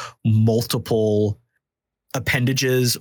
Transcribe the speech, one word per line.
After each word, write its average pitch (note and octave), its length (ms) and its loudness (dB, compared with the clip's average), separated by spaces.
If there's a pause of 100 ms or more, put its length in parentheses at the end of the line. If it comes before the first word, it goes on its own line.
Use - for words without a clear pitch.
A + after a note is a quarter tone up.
(240)
multiple A2 1120 0 (760)
appendages B2+ 880 0